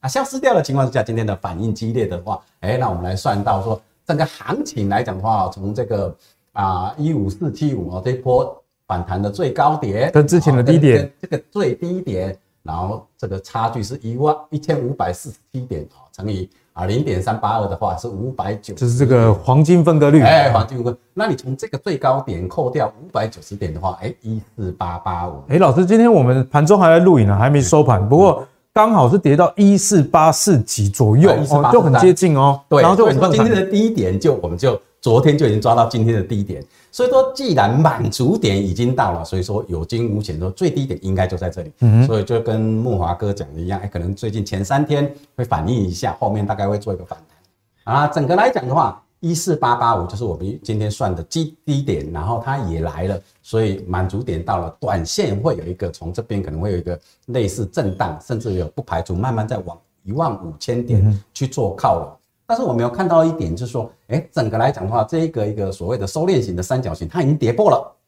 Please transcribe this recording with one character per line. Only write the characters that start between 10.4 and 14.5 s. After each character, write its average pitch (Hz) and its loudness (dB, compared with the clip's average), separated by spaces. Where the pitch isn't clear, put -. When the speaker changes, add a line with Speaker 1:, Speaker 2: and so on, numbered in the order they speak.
Speaker 2:
的 123 4
低 143 6
点。 139 6
Speaker 1:
哦， - 4
跟， 143 -6
跟 - -14
这 156 -4
个 - -8
最 202 -2
低 180 -6
点， 95 -6
然 80 -8
后 101 -6
这 123 -10
个 95 -8
差 117 -4
距 117 -6
是 127 -8
一 113 -8
万， 151 0